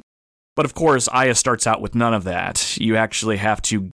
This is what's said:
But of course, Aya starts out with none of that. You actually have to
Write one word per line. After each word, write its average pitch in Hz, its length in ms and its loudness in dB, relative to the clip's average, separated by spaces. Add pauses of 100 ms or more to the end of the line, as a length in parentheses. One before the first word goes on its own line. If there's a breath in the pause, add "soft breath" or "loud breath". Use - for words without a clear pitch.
(560)
But 151 100 2
of 131 100 -6
course, 143 360 2
Aya 127 220 2
starts 117 320 0
out 113 160 0
with 104 140 -6
none 117 180 2
of 101 120 0
that. 87 520 -4
You 110 200 2
actually 110 400 0
have 107 260 0
to 98 320 -2